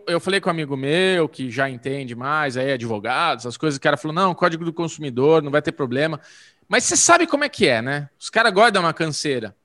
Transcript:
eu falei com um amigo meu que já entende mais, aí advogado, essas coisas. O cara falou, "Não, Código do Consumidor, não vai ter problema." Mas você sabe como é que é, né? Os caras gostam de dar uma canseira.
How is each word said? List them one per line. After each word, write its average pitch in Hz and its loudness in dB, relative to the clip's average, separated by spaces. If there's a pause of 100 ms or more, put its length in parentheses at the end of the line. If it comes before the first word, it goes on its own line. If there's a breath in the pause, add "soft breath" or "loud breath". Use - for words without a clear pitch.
eu 170 0
falei 190 -2
com 190 -2
um - 0
amigo 151 -4
meu 165 2
que 131 -8
já 135 -2
entende 131 -8
mais, 139 -2
aí 135 0
advogado, 120 -2
essas 120 -10
coisas. 147 -2
O - -10
cara 147 2
falou, 156 -8
"Não, 180 2
Código 170 0
do 165 -4
Consumidor, 151 2
não 143 -6
vai 147 2
ter 156 -4
problema." 143 -2 (480 soft breath)
Mas 240 0
você 339 0
sabe 339 4
como 285 0
é 285 -2
que 220 0
é, 120 2
né? 143 -4 (120)
Os - -12
caras 220 2
gostam 220 6
de 202 -6
dar 196 4
uma 170 2
canseira. 139 -2 (100)